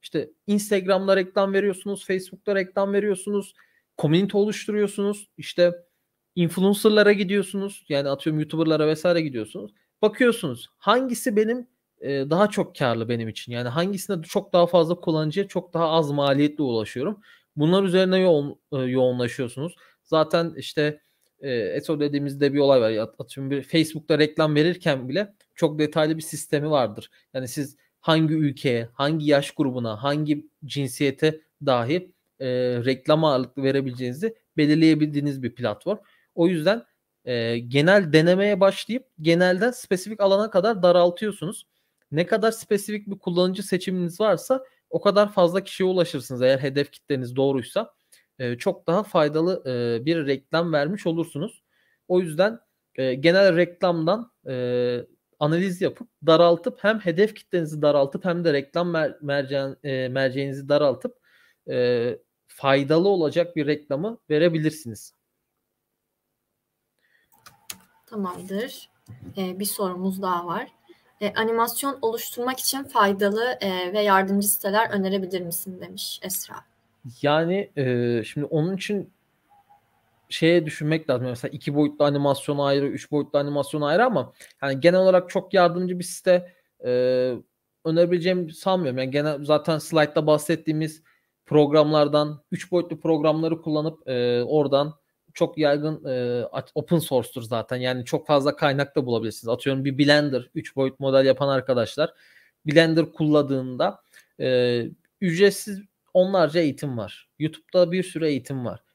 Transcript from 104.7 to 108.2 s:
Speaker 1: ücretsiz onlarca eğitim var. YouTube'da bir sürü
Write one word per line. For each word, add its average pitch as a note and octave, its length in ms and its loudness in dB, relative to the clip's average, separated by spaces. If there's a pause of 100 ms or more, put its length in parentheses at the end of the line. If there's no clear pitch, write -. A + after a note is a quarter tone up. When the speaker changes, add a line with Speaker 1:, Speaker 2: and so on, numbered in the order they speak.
Speaker 1:
ücretsiz G3 600 2 (320)
onlarca F#3 480 2
eğitim C#3 360 -2
var. - 320 -12 (100)
YouTube'da E3 520 0
bir F3+ 120 -2
sürü E3 240 -4